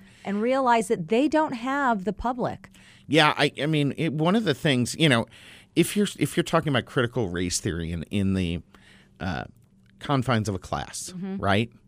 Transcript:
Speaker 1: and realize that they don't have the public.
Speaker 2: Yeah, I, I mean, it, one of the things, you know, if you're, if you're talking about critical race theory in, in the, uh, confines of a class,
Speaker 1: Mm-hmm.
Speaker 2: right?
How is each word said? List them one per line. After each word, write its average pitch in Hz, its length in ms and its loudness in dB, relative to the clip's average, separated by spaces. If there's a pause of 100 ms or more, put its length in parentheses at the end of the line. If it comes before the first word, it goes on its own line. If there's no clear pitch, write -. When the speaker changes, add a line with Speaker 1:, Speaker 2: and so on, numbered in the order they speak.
(240)
Speaker 1:
and 202 180 -4
realize 247 460 2
that 185 220 -2
they 254 180 2
don't 302 280 0
have 247 500 -2
the 202 80 -4
public. 240 560 -6 (360)
Speaker 2:
Yeah, 160 320 6
I, 143 140 2 (100)
I 135 40 0
mean, 147 320 0
it, 131 160 -2
one 175 240 2
of 226 80 0
the 151 80 0
things, 123 440 0
you 156 120 6
know, 117 160 4 (500)
if 170 220 2
you're, 202 100 2 (120)
if - 180 -2
you're 170 60 2
talking 156 260 0
about 123 160 0
critical 120 440 -2
race 90 300 -2
theory 85 320 -4
in, 82 120 -6
in 98 320 0
the, 87 260 -2 (580)
uh, - 260 -6 (520)
confines 123 500 -2
of 104 60 -2
a 92 60 -4
class, - 560 -10
Speaker 1:
Mm-hmm. 190 220 -8
Speaker 2:
right? 107 340 0 (160)